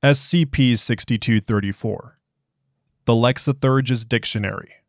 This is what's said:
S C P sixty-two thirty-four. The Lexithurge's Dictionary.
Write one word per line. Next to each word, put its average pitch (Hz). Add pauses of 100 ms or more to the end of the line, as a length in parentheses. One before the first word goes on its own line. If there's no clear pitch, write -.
S 139
C 170
P 131
sixty-two 113
thirty-four. 104 (880)
The 117
Lexithurge's 127
Dictionary. 107 (140)